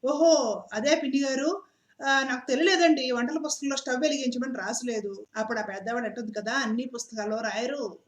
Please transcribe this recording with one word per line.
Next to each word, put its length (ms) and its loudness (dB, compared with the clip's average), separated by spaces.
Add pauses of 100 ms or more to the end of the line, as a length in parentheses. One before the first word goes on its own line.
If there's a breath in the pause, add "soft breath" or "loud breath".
"ఓహో, 680 4
అదే 220 2
పిన్ని 280 2
గారు, 400 0 (440 soft breath)
ఆ, 160 4
నాకు 260 -4
తెలియలేదండి, 640 4
వంటల 280 0
పుస్తకంలో 380 -4
స్టవ్ 240 -2
వెలిగించమని 580 -2
రాసలేదు." 680 -6 (100)
అప్పుడు 220 -2
ఆ 40 -2
పెద్దవాడు 440 -4
అంటుంది 260 -8
కదా, 200 -4
"అన్ని 420 -2
పుస్తకాల్లో 420 -6
రాయరు 720 -4